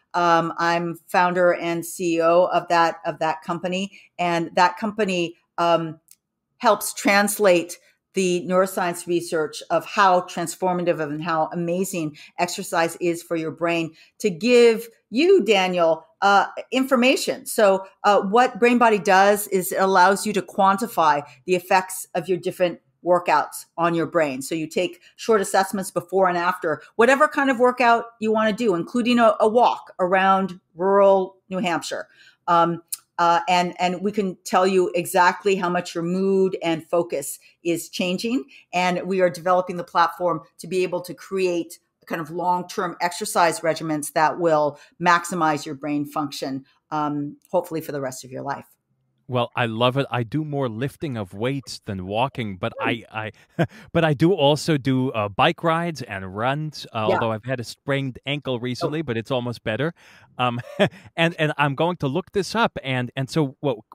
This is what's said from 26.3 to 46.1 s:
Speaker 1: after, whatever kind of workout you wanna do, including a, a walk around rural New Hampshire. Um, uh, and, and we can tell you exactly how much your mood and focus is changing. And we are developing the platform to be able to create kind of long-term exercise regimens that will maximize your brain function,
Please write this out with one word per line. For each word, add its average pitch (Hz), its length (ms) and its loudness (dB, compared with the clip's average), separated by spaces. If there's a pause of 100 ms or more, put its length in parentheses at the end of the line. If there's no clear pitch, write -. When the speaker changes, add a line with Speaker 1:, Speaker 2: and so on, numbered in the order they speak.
Speaker 1:
after, 170 440 -2 (120)
whatever 262 320 4
kind 277 240 0
of 226 80 0
workout 247 460 4 (160)
you 220 100 0
wanna 220 220 2
do, 214 240 0
including 240 420 0
a, 226 220 6
a 214 80 4
walk 214 500 2
around 190 600 2 (160)
rural 196 600 4 (120)
New 185 100 -6
Hampshire. 160 480 -4 (400)
Um, 170 360 2 (360)
uh, 170 300 4
and, 180 320 0
and 180 220 -2
we 208 100 -2
can 196 320 -4
tell 185 220 2
you 185 280 2
exactly 185 600 2
how 180 120 -2
much 180 260 -4
your 170 100 -4
mood 190 580 0
and 160 260 -4
focus 175 500 -2 (260)
is 170 240 -2
changing. 226 560 -4 (280)
And 180 320 0
we 185 160 -2
are 180 100 4
developing 175 460 -2
the 175 80 -8
platform 170 560 0 (180)
to - 100 -16
be 185 160 -2
able 175 180 -4
to 165 120 -14
create 180 640 -4 (280)
kind 170 140 -8
of 151 100 -12
long-term 175 680 -4
exercise 175 600 0
regimens 156 540 -4
that 156 260 2
will 151 380 2 (220)
maximize 170 680 2
your 151 80 -10
brain 147 300 -4
function, 143 600 -8 (260)